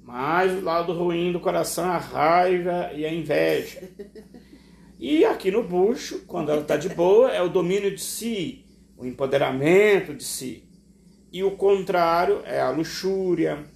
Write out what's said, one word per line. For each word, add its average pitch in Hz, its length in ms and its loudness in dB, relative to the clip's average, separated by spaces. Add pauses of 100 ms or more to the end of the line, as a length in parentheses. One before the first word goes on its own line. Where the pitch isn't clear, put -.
Mas 147 500 2
o 185 120 -4
lado 170 280 -2
ruim 175 400 -2
do 170 80 -2
coração 170 440 -2
é 180 120 0
a - 20 0
raiva 175 960 2
e 151 100 -6
a 156 80 -4
inveja. 156 720 -2 (1160)
E 311 260 4
aqui - 260 0
no 220 140 0
bucho, 190 640 -2
quando 151 240 -6
ela 151 120 0
tá 151 140 -2
de 151 120 -4
boa, 190 440 4
é 180 100 -2
o 180 60 0
domínio 185 460 0
de - 60 -14
si, 214 640 -8 (320)
o - 80 -16
empoderamento 139 1080 2
de - 80 -16
si. - 400 -10 (680)
E 185 100 -6
o 196 140 2
contrário 185 920 2
é 135 140 -2
a 131 100 0
luxúria 160 920 -2 (120)